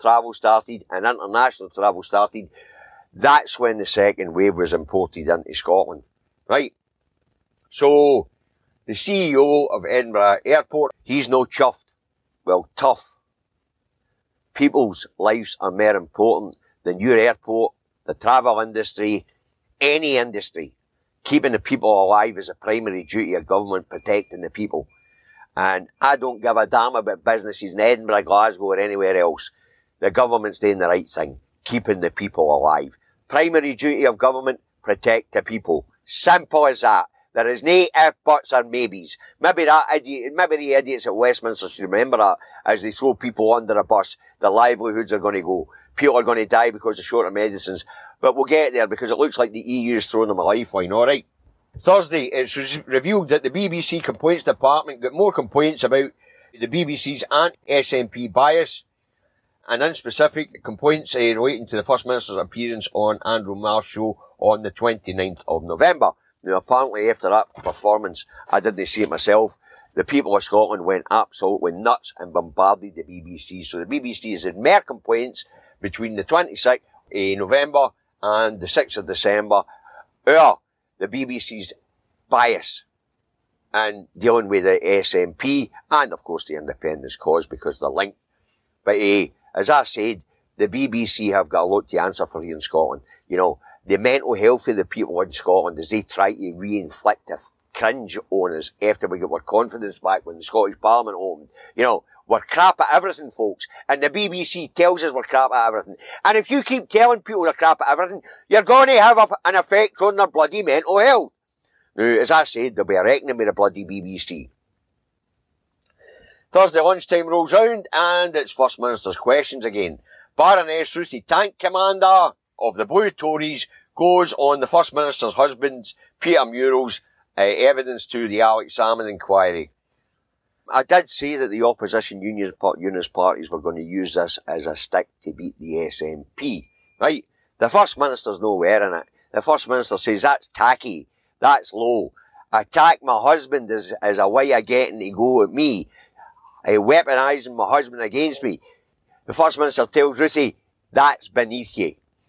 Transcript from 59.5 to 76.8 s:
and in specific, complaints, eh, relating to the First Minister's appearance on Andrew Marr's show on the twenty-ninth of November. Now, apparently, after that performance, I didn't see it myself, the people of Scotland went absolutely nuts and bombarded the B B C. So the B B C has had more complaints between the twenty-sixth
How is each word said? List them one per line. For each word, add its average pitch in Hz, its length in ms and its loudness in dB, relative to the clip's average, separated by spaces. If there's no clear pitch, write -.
and 117 140 -2
in 160 100 0
specific, 151 720 -4
complaints, 147 500 -2
eh, 117 200 0
relating 117 320 -2
to 113 100 -8
the 104 60 -4
First 123 240 -2
Minister's 117 320 -4
appearance 113 560 -8
on 107 320 -2
Andrew 107 280 -4
Marr's 104 300 -2
show 110 320 -6
on 107 240 0
the 104 80 -8
twenty-ninth 95 760 -4
of 82 160 -4
November. 110 500 0
Now, 95 140 -2
apparently, 113 540 0
after 101 180 -4
that 104 280 2
performance, 104 680 -2
I 98 120 0
didn't 95 260 -4
see - 160 -4
it 101 80 -2
myself, 104 480 0
the 92 100 -2
people 139 300 -2
of 98 100 0
Scotland 101 400 0
went 92 260 -2
absolutely 98 640 -2
nuts 113 460 -4
and 87 140 -16
bombarded 92 640 -2
the 82 80 -14
B 87 180 -18
B 85 160 -20
C. 90 280 -18
So 85 160 -10
the 87 60 -10
B 131 120 -6
B 123 160 -10
C 110 160 -14
has 87 140 -10
had 90 120 -10
more 156 240 2
complaints 120 640 -6
between 110 340 -8
the 98 80 -6
twenty-sixth 127 640 0